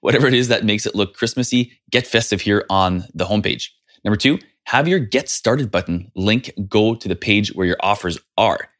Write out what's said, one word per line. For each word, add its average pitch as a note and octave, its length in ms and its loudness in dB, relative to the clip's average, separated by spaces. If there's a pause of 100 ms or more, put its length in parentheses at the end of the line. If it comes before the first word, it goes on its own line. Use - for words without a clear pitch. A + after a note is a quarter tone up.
whatever A2+ 260 2
it B2+ 80 4
is A#2+ 140 2
that A#2 160 0
makes G#2+ 220 0
it - 80 -6
look G2+ 200 -2
Christmassy, A#2+ 580 -2 (180)
get B2 160 2
festive A2+ 340 0
here G#2 300 0
on F#2 340 2 (100)
the E2+ 120 -2
homepage. G#2 420 -2 (360)
Number G#2 120 2
two, C3+ 220 0 (260)
have C#3+ 240 0
your F#3 100 2
Get B2+ 300 -2
Started B2 420 -2
button F2+ 440 -4
link A2 380 0 (160)
go A2 260 2
to A2+ 140 -10
the F2 80 -2
page G#2 380 0
where F#2+ 120 0
your F2 140 0
offers F#2 380 -2 (180)
are. G#2+ 320 0 (120)